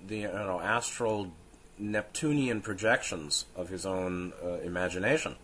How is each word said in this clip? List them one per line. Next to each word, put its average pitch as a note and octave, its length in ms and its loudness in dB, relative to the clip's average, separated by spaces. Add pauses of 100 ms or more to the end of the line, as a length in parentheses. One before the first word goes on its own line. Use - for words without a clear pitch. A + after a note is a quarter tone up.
the, G#2+ 100 -4
you G#2 100 -2
know, F#2+ 340 -2
astral G#2+ 720 2 (460)
Neptunian A2 840 2
projections G2 840 0 (100)
of F2+ 140 -4
his F#2 160 -6
own, F2+ 480 0 (100)
uh, F2 160 -2
imagination. F2+ 840 0